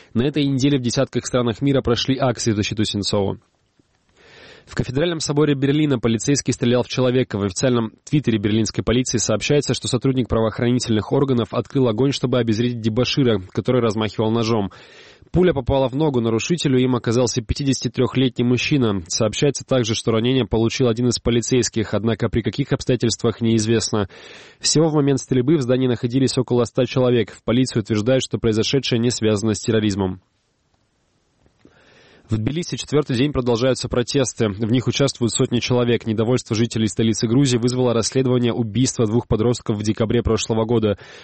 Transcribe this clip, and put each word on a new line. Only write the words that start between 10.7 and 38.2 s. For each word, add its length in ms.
органов 420
открыл 360
огонь, 240
чтобы 260
обезвредить 420
дебошира, 600
который 300
размахивал 480
ножом. 400
Пуля 200
попала 360
в 80
ногу 240
нарушителю, 580
им 160
оказался 480
пятидесятитрехлетний 1000
мужчина. 640
Сообщается 580
также, 300
что 160
ранение 340
получил 400
один 220
из 100
полицейских, 760
однако 360
при 140
каких 300
обстоятельствах, 680
неизвестно. 680
Всего 300
в 40
момент 240
стрельбы 380
в 60
здании 260
находились 500
около 260
ста 220
человек. 460
В 100
полиции 380
утверждают, 420
что 160
произошедшее 600
не 100
связано 440
с 60
терроризмом. 600
В 80
Тбилиси 400
четвертый 380
день 140
продолжаются 600
протесты. 580
В 240
них 140
участвуют 460
сотни 260
человек. 480
Недовольство 500
жителей 300
столицы 400
Грузии 320
вызвало 340
расследование 600